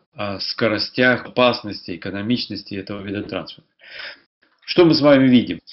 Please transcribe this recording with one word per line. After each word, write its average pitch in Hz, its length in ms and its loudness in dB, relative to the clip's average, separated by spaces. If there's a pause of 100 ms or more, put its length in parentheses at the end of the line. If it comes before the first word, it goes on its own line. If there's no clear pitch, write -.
(140)
о 101 240 -8
скоростях, 117 880 -2
опасности, 113 680 -2
экономичности 101 800 -6
этого 101 280 -10
вида 101 200 -8
транспорта. - 460 -12 (1000)
Что 175 200 4
мы 156 80 4
с 127 80 -2
вами 139 260 6
видим? 104 320 4 (120)